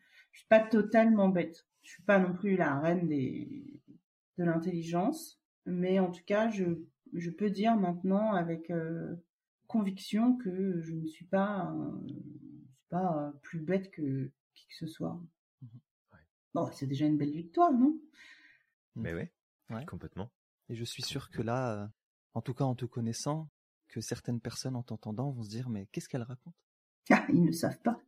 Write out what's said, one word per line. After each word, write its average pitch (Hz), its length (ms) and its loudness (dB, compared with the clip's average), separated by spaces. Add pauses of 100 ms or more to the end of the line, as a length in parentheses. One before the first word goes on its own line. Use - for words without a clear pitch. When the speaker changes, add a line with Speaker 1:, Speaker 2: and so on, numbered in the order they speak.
(320)
Speaker 1:
je - 60 -20
suis - 100 -20
pas 220 120 10
totalement 220 680 6
bête. 180 380 0 (160)
Je - 80 -20
suis - 120 -20
pas 202 180 6
non 180 120 2
plus 190 240 2
la 147 220 2
reine 170 300 2
des, - 720 -4 (580)
de 175 60 0
l'intelligence, 170 960 0 (260)
mais 180 320 2
en 180 140 4
tout - 120 -14
cas, 214 260 2
je, 196 140 0 (500)
je 170 160 -4
peux 202 200 -2
dire 214 260 2
maintenant 190 560 2
avec, 170 380 -2
euh, 165 460 -4 (500)
conviction 220 680 2
que 185 460 -2
je 160 100 -8
ne 160 140 -4
suis 160 180 -12
pas, 190 500 -2
euh, - 160 -4 (160)
je - 80 -10
suis - 760 -18
pas, 170 360 -2
euh, 147 60 -8 (100)
plus - 180 -8
bête 190 300 -2
que 135 400 -4 (240)
qui - 140 -20
que - 80 -20
ce 165 100 -10
soit. 170 340 -8 (420)
Speaker 2:
Mhm. 123 180 -20 (320)
Speaker 3:
Ouais. 101 60 -20 (360)
Speaker 1:
Bon, 139 180 -2
c'est - 140 -8
déjà 139 200 0
une 151 120 4
belle 147 140 -2
victoire, 302 400 2
non ? 262 260 4 (960)
Speaker 2:
Mhm. 117 80 -6
Speaker 3:
Mais 82 120 -4
ouais, 85 180 -6 (380)
Speaker 2:
Ouais. 117 160 -8
Speaker 3:
complètement. 92 440 -12 (380)
Speaker 2:
Et 123 80 -8
je 117 80 -8
suis - 180 -10
sûr - 280 -8
que 127 120 -6
là, 120 300 -2
euh, 104 140 -6 (480)
en 113 80 -4
tout 127 120 -6
cas - 100 -2
en 127 120 0
te 123 80 -8
connaissant, 127 640 -4 (400)
que - 120 -10
certaines 120 400 -6
personnes 127 360 -8
en 120 80 -6
t'entendant 110 480 -6
vont 120 100 -8
se 104 60 -10
dire, « 117 200 -8
Mais 101 220 -6
qu'est-ce - 180 -10
qu'elle 127 140 -6
raconte ? » 127 320 -14 (560)
Speaker 1:
Ah, - 180 6
ils 175 140 6
ne 165 80 4
savent - 320 -2
pas. 233 260 0